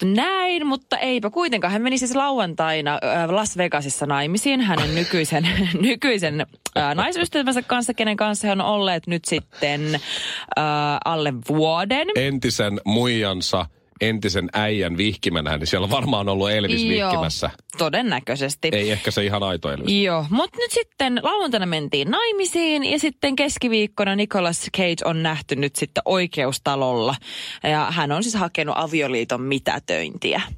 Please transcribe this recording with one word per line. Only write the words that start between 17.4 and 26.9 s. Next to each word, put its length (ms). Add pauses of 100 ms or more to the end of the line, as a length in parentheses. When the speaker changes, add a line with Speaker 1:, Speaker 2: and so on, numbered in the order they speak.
Speaker 1:
todennäköisesti. 920
Speaker 2:
Ei 180
ehkä 200
se 140
ihan 180
aito 300
Elvis. 300
Speaker 1:
Joo, 280
mut 260
nyt 140
sitten 520
lauantaina 440
mentiin 440
naimisiin 720
ja 140
sitten 380
keskiviikkona 800
Nicolas 600
Cage 280
on 180
nähty 340
nyt 200
sitten 280
oikeustalolla. 1120 (480)